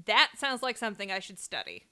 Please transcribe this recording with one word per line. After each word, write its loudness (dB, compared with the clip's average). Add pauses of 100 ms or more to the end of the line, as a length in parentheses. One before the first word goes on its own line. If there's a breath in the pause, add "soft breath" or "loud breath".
that 6
sounds -2
like -2
something -4
I -2
should -12
study. -8